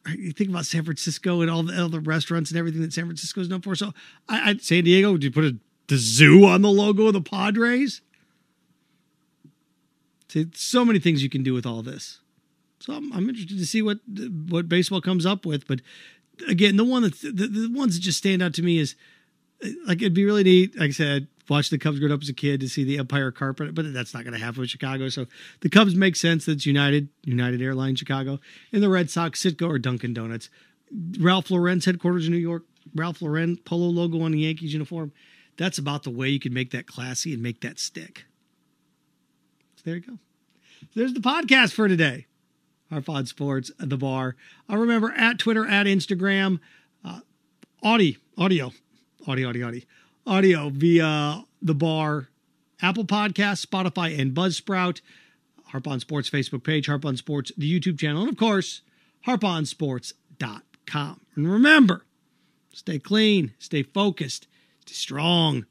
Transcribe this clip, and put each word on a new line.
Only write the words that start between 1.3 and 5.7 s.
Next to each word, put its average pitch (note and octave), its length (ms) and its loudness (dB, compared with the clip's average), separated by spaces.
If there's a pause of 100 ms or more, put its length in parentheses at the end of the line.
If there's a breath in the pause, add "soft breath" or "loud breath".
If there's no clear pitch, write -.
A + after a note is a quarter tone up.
and E3 100 0
all E3 120 -2
the, F3 180 -4
all E3+ 80 -2
the D#3+ 100 -6
restaurants D#3+ 520 -2
and E3 60 -4
everything E3 240 -4
that D#3 120 -4
San E3 120 -6
Francisco E3+ 360 -8
is F3 80 -6
known F#3 100 -4
for. F#3+ 160 -6
So, G3+ 180 -6 (360 loud breath)
I, G#3+ 220 2
I, G3+ 60 0
San E3+ 280 2
Diego, F#3+ 260 6
would D#3+ 120 2
you C3+ 80 0
put D3+ 120 2
a, C3 140 2 (300)